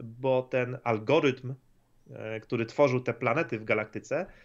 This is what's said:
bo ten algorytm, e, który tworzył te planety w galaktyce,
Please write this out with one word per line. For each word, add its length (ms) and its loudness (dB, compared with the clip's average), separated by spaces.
bo 400 0
ten 420 -2
algorytm, 720 2
e, 300 -10
który 260 -2
tworzył 340 4
te 140 -2
planety 440 0
w 60 -12
galaktyce, 640 -2